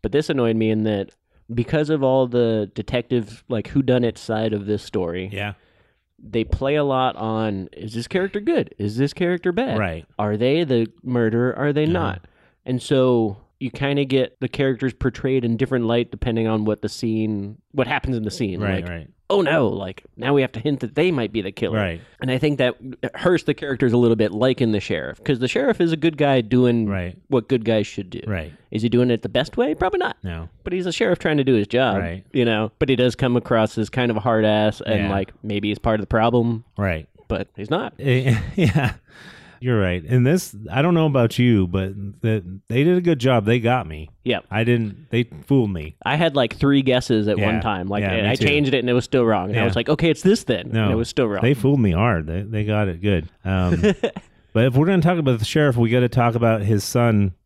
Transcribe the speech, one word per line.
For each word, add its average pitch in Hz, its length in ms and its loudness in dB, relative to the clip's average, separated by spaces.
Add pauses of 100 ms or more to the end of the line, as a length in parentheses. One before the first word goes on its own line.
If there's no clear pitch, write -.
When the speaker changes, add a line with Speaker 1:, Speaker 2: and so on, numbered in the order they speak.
Speaker 1:
But - 120 -6
this 151 180 0
annoyed 117 260 2
me 110 140 2
in 110 140 0
that 104 260 -2 (420)
because 147 380 0
of 151 120 0
all 131 240 2
the 113 480 0
detective, 117 760 -4
like, 110 180 -4
whodunit 123 480 0
side 110 380 -4
of 101 100 -4
this 104 180 -2
story, 92 480 -4
Speaker 2:
Yeah. 101 220 -8 (680)
Speaker 1:
they 110 260 -4
play 139 320 -2
a 151 80 0
lot 131 320 0
on, 110 580 -4
is 110 180 -14
this 117 160 -6
character 190 320 -4
good? 240 380 -2
Is 104 180 -4
this 139 160 0
character 175 400 -2
bad? 226 260 -2
Speaker 2:
Right. 85 280 -4 (120)
Speaker 1:
Are 104 200 -2
they 139 260 2
the 120 220 2 (160)
murderer? 120 520 0
Are 143 200 -2
they 151 100 0
Speaker 2:
Uh-huh. 160 80 0
Speaker 1:
not? 165 320 -4 (400)
And 127 160 -4
so 123 560 2 (240)
you 127 100 -6
kinda 143 360 -2
get 131 340 -2
the 127 80 -4
characters 135 460 -2
portrayed 131 500 -2
in 117 140 0
different 127 260 -2
light 117 260 0
depending 113 360 -2
on 110 180 0
what 107 160 -2
the 107 80 -6
scene, 110 680 -4 (140)
what 135 140 -2
happens 131 300 -4
in 110 60 -4
the 104 80 -4
scene. 95 300 -6
Speaker 2:
Right, 95 220 -2
Speaker 1:
Like, 87 80 -8
Speaker 2:
right. 82 180 -12 (220)
Speaker 1:
"Oh 196 100 2
no," 147 280 2
like, 95 340 -6 (160)
now 127 160 -2
we 139 80 4
have 127 100 -2
to 117 80 -10
hint 143 200 -2
that 123 160 -6
they 175 140 2
might 117 220 -2
be 110 80 -2
the 95 120 -6
killer. 98 260 -2
Speaker 2:
Right. 85 220 -2 (200)
Speaker 1:
And 127 100 -4
I 127 60 0
think 147 220 0
that 123 180 0 (380)
hurts 180 300 2
the 147 100 0
characters 131 400 0
a - 20 4
little 117 200 6
bit, 104 160 0
like 123 280 0
in 113 120 2
The 104 80 0
Sheriff, 73 440 -6
'cause 131 140 0
the 123 100 -2
sheriff 247 320 0
is 165 120 2
a 165 40 -2
good 151 220 0
guy 139 240 4
doing 120 440 2
Speaker 2:
Right. 92 300 -6 (120)
Speaker 1:
what 120 200 0
good 120 160 0
guys 107 220 2
should 95 240 -10
do. - 160 -12
Speaker 2:
Right. 90 260 -6 (180)
Speaker 1:
Is 107 120 -4
he 117 80 0
doing 123 200 4
it 117 120 0
the 101 80 -8
best 120 260 -6
way? 277 180 0
Probably - 240 -2
not. 359 240 -4
Speaker 2:
No. 82 280 -10 (120)
Speaker 1:
But 175 120 -8
he's 185 100 -4
a 180 80 -4
sheriff 180 280 0
trying 156 180 0
to 135 60 2
do 127 100 4
his 104 140 2
job, 120 300 2
Speaker 2:
Right. 87 260 -6 (100)
Speaker 1:
you 127 100 2
know? 110 340 0
But - 120 0
he 131 60 4
does 123 180 2
come 123 220 0
across 113 420 0
as 107 100 -2
kind 123 220 -2
of 110 80 0
a - 20 -2
hard 110 240 2
ass 107 380 2
and, 104 220 0
Speaker 2:
Yeah. 101 60 -2
Speaker 1:
like, 98 220 -2 (100)
maybe 104 260 -4
he's 101 100 -2
part 110 220 0
of - 20 -6
the 95 60 -8
problem. 117 560 2 (120)
Speaker 2:
Right. 87 320 -4 (200)
Speaker 1:
But 95 280 -4
he's 101 140 -10
not. 196 280 -4
Speaker 2:
Eh, 127 380 0 (100)
<laughs> - 100 -8
yeah. 135 380 2 (640)
You're 120 200 0
right. 90 240 0
And 123 220 4
this, 175 280 0 (160)
I 127 120 0
don't 175 120 4
know 160 120 4
about 127 320 2
you, 113 280 4
but 95 260 -2 (300)
the, 110 220 0 (240)
they 127 160 0
did 180 120 4
a 180 40 2
good 170 180 0
job. 120 260 2
They 117 160 2
got 117 260 0
me. 78 240 -12 (140)
Speaker 1:
Yep. 117 260 -2
Speaker 2:
I 110 140 0
didn't, 113 460 0
they 117 140 0 (220)
fooled 123 240 2
me. 80 340 -8
Speaker 1:
I 143 120 0
had, 160 200 0
like, 120 200 0
three 139 260 2
guesses 123 460 2
at 104 100 2
one 98 180 0
Speaker 2:
Yeah. - 40 0
Speaker 1:
time. 95 280 -4
Like, 101 140 -2
Speaker 2:
Yeah, 98 100 0
Speaker 1:
and 104 140 0
Speaker 2:
me 110 40 2
Speaker 1:
I 127 40 2
Speaker 2:
too. 110 120 0
Speaker 1:
changed 143 280 2
it 135 40 2
and 123 120 0
it 120 40 4
was 123 100 2
still 127 200 2
wrong. 101 260 2
And 110 80 -2
I - 40 0
Speaker 2:
Yeah. 101 40 0
Speaker 1:
was 98 100 0
like, 120 120 -2
"Okay, 160 220 2
it's - 120 -2
this - 220 4
then." 120 280 -4
Speaker 2:
No. 113 120 2
Speaker 1:
And 95 80 2
it 90 40 2
was 113 120 -2
still 127 180 0
wrong. 104 160 0
Speaker 2:
They 131 120 4
fooled 139 260 2
me 101 120 4
hard. 90 340 2
They, 85 160 -6
they 107 220 -4
got 104 240 0
it 85 140 -6
good. 90 260 0 (160)
Um, 90 360 0
Speaker 1:
<laughs> - 720 -4
Speaker 2:
but 113 120 2
if 127 100 2
we're 147 120 4
gonna 185 160 4
talk 175 160 2
about 131 200 2
the 107 60 -2
sheriff, 147 320 2
we 117 140 2
gotta 123 180 4
talk 120 260 2
about 113 280 2
his 101 220 2
son 110 480 2 (140)